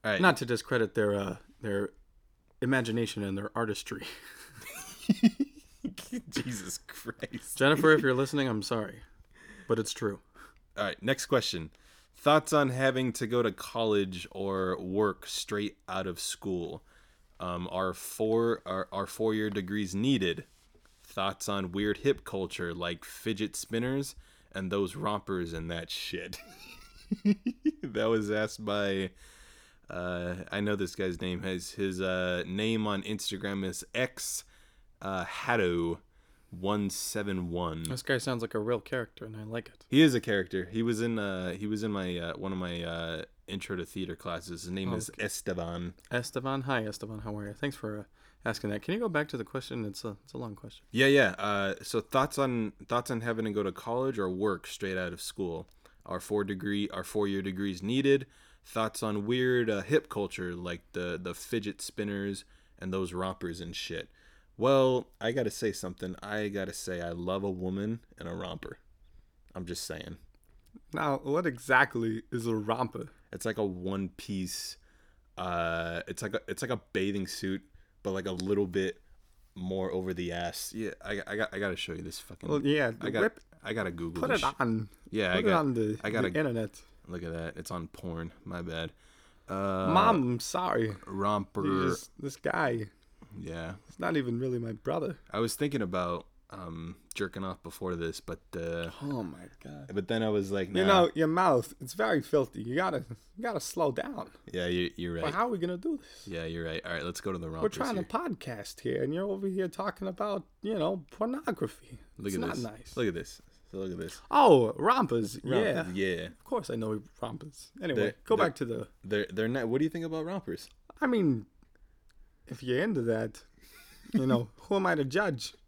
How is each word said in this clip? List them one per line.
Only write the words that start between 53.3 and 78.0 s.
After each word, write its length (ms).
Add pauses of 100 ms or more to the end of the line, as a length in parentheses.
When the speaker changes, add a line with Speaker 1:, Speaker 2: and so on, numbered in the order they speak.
Speaker 1:
to 60
go 120
to 100
college 460
or 120
work 360
straight 300
out 160
of 80
school? 480 (360)
Are 140
four 240
degree, 460
are 160
four-year 380
degrees 380
needed? 460 (380)
Thoughts 400
on 200
weird, 460
uh, 120
hip 260
culture 440
like 280 (140)
the, 280
the 100
fidget 480
spinners 640 (320)
and 160
those 200
rompers 480
and 160
shit? 320 (480)
Well, 500 (140)
I 100
gotta 220
say 180
something. 500
I 280
gotta 240
say 280
I 100
love 340
a 80
woman 480 (180)
and 100
a 60
romper. 440 (760)
I'm 100
just 220
saying. 300 (760)
Speaker 2:
Now, 300
what 240
exactly 840
is 160
a 80
romper? 500 (260)
Speaker 1:
It's 140
like 120
a 60
one-piece, 1120 (600)
uh, 680
it's 160
like 120
a, 140
it's 140
like 80
a 100 (120)
bathing 340
suit, 360 (400)